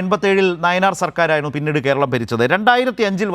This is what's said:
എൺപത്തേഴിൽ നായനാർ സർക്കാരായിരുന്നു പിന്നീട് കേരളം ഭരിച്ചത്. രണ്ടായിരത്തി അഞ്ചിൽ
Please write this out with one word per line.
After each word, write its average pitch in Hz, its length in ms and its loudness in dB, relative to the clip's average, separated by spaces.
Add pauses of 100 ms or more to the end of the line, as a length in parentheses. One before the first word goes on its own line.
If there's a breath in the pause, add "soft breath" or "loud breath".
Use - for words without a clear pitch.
എൺപത്തേഴിൽ 196 440 0 (180)
നായനാർ 185 380 2
സർക്കാരായിരുന്നു 156 540 0
പിന്നീട് 151 280 -2
കേരളം 135 300 0
ഭരിച്ചത്. 117 280 0 (120)
രണ്ടായിരത്തി 247 540 0
അഞ്ചിൽ 196 260 -2